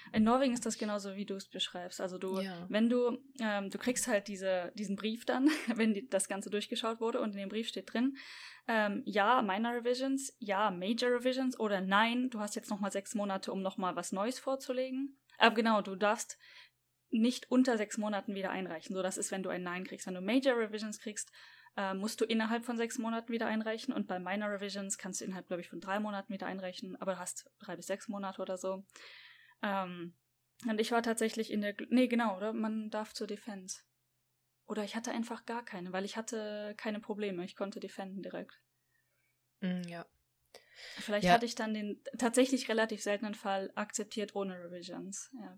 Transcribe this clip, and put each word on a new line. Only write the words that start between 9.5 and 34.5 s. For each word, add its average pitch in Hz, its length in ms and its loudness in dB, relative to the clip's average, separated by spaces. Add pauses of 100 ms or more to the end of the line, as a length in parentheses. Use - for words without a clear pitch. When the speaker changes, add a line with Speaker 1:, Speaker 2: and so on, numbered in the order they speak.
Speaker 1:
Revisions, 254 680 0
ja, 202 300 4
Major 226 420 2
Revisions 254 460 2
oder 208 220 2
nein, 226 500 4
du 214 120 -4
hast 208 160 -4
jetzt 208 120 -10
nochmal 202 220 0
sechs 196 240 -4
Monate, 202 380 -2
um 190 80 -2
nochmal 185 340 -2
was 175 160 -4
Neues 214 260 0
vorzulegen. 262 800 -2 (200)
Aber 233 180 8
genau, 226 260 4
du 190 140 -4
darfst 208 420 2 (760)
nicht 226 380 2
unter 254 260 6
sechs 208 200 -2
Monaten 208 380 -2
wieder 190 160 -2
einreichen. 180 440 -4
So, 190 80 0
das 190 140 0
ist, 202 140 -2
wenn 190 120 -2
du 180 60 -2
ein 180 140 -2
Nein 180 220 -4
kriegst. - 220 -10
Wenn 185 60 -6
du 180 80 -6
Major 247 360 4
Revisions 214 400 -2
kriegst, - 320 -10 (460)
äh, 190 180 0
musst 202 280 -2
du - 40 6
innerhalb 226 380 0
von 233 140 -4
sechs 233 220 -2
Monaten 226 340 -2
wieder 226 140 0
einreichen. 220 460 -2
Und 202 140 -2
bei 185 100 -2
Minor 190 320 -2
Revisions 196 480 -4
kannst 190 220 -6
du - 60 -6
innerhalb, 185 240 -6
glaub 180 100 -2
ich, 180 80 -10
von 170 140 -12
drei 190 180 0
Monaten 202 320 -4
wieder 190 160 -6
einreichen, 185 540 -8
aber 185 140 -2
du 180 40 -12
hast - 300 -10 (100)
drei 180 160 -10
bis 175 120 -12
sechs 220 200 -6
Monate 196 340 -6
oder 185 160 -4
so. 190 280 -4 (760)
Ähm, 180 540 -4 (500)
und 214 140 0
ich 226 140 2
war 233 100 4
tatsächlich 226 480 0
in - 80 0
der 208 140 -2
Gl-, - 160 -8
nee, 247 180 6
genau, 233 300 2
oder? 214 160 -2
Man 220 360 -2
darf 214 240 -4
zur - 140 -6
Defense. 202 540 -10 (840)